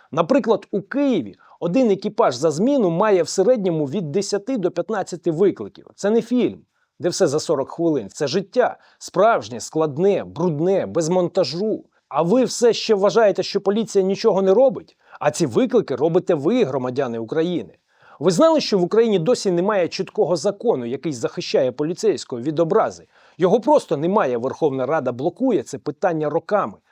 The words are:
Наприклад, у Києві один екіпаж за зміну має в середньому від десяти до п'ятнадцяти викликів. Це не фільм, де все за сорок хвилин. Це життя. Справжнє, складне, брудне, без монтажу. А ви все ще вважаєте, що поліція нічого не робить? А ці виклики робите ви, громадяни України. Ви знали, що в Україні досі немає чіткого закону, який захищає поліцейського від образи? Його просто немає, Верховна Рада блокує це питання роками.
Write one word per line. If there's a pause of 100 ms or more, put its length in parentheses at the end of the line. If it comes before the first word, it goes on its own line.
(120)
Наприклад,
у
Києві (260)
один
екіпаж
за
зміну
має
в
середньому
від
десяти
до
п'ятнадцяти
викликів.
Це
не
фільм, (400)
де
все
за
сорок
хвилин.
Це
життя. (220)
Справжнє,
складне,
брудне,
без
монтажу. (240)
А
ви
все
ще
вважаєте,
що
поліція
нічого
не
робить? (240)
А
ці
виклики
робите
ви,
громадяни
України. (420)
Ви
знали,
що
в
Україні
досі
немає
чіткого
закону,
який
захищає
поліцейського
від
образи? (320)
Його
просто
немає,
Верховна
Рада
блокує
це
питання
роками. (180)